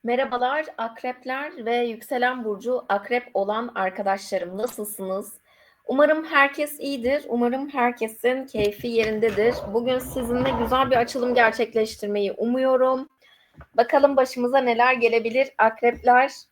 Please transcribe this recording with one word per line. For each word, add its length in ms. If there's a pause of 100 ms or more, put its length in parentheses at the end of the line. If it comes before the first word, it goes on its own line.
Merhabalar 600 (120)
akrepler 840
ve 120
yükselen 680
burcu 440
akrep 460
olan 400
arkadaşlarım. 840
Nasılsınız? 760 (540)
Umarım 380
herkes 560
iyidir. 480
Umarım 400
herkesin 760
keyfi 420
yerindedir. 680 (180)
Bugün 260
sizinle 520 (120)
güzel 280
bir 60
açılım 380
gerçekleştirmeyi 1000
umuyorum. 760 (680)
Bakalım 420
başımıza 420
neler 360
gelebilir 640
akrepler. 760 (200)